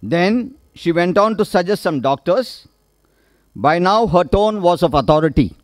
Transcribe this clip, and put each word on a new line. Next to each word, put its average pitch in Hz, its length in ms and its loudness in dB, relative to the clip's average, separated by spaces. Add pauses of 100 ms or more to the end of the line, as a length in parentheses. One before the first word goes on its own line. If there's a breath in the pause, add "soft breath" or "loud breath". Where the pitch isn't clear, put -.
Then 185 520 -2 (200)
she - 180 -4
went 175 260 0
on 214 180 0
to 208 80 0
suggest 190 380 -2
some 160 180 -2
doctors. 170 680 -4 (880)
By 151 220 0
now 202 280 2
her 175 180 2
tone 208 380 0
was 175 200 2
of 156 120 0
authority. 151 680 2